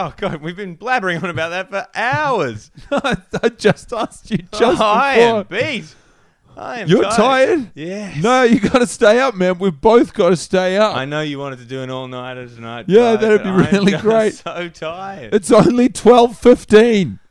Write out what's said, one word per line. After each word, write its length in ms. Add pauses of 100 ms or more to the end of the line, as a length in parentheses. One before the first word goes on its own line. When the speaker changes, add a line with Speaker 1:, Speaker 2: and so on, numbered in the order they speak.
Speaker 1:
Oh, 140
God, 260
we've 140
been 220
blabbering 440
on 80
about 200
that 200
for 240
hours. 800 (100)
Speaker 2:
<laughs> 100
I, 260 (260)
I 60
just 420
asked 400
you 60
just 440
Speaker 1:
Oh, 40
I 300
am 280
Speaker 2:
before. 180
Speaker 1:
beat. 340 (600)
I 220
am 100
Speaker 2:
You're 140
Speaker 1:
tired. 140
Speaker 2:
tired? 580
Speaker 1:
Yes. 480
Speaker 2:
No, 200
you 160
gotta 280
stay 320
up, 160
man. 240
We've 200
both 340
gotta 220
stay 420
up. 180
Speaker 1:
I 100
know 160
you 180
wanted 200
to 60
do 180
an 60
all-nighter 600
tonight, 400
Speaker 2:
Yeah, 260
Speaker 1:
Guy, 60
Speaker 2:
that'd 180
Speaker 1:
but 40
Speaker 2:
be 60
Speaker 1:
I'm 80 (180)
Speaker 2:
really 160
Speaker 1:
just 120
Speaker 2:
great. 300
Speaker 1:
so 360
tired. 640
Speaker 2:
It's 180
only 380
twelve 480
fifteen. 840 (120)